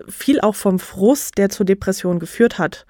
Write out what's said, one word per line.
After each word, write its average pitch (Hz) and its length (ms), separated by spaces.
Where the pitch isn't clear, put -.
viel - 320
auch 208 140
vom 190 240
Frust, 202 600
der 196 100
zur 196 180
Depression 190 540
geführt 233 360
hat, - 340